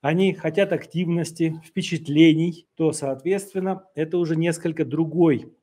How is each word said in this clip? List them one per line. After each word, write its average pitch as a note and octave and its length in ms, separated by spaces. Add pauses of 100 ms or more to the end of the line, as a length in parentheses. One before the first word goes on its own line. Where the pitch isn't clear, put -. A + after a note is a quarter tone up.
они F3+ 320
хотят F#3 380
активности, E3 920
впечатлений, D#3+ 1080
то, D#3+ 160
соответственно, F#3 920 (120)
это D#3+ 220
уже E3 180
несколько D#3+ 480
другой D#3 680 (100)